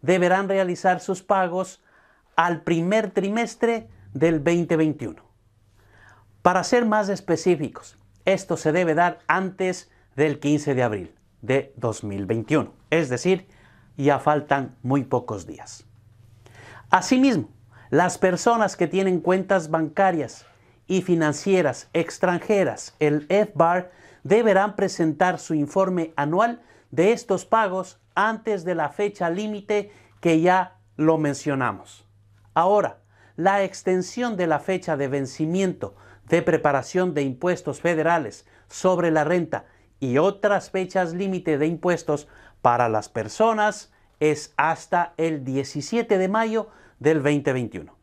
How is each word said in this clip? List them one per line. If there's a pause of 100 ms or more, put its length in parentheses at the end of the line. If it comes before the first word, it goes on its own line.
deberán
realizar
sus
pagos (540)
al
primer
trimestre (240)
del
veinte
veintiuno. (1200)
Para
ser
más
específicos, (280)
esto
se
debe
dar
antes (260)
del
quince
de
abril (260)
de
dos
mil
veintiuno, (180)
es
decir, (500)
ya
faltan
muy
pocos
días. (1040)
Asimismo, (400)
las
personas
que
tienen
cuentas
bancarias (420)
y
financieras
extranjeras,
el
F
bar, (320)
deberán
presentar
su
informe
anual (300)
de
estos
pagos (140)
antes
de
la
fecha
límite (300)
que
ya (180)
lo
mencionamos. (480)
Ahora, (360)
la
extensión
de
la
fecha
de
vencimiento (340)
de
preparación
de
impuestos
federales (220)
sobre
la
renta (340)
y
otras
fechas
límite
de
impuestos (320)
para
las
personas (300)
es
hasta
el
diecisiete
de
mayo (300)
del
veinte
veintiuno.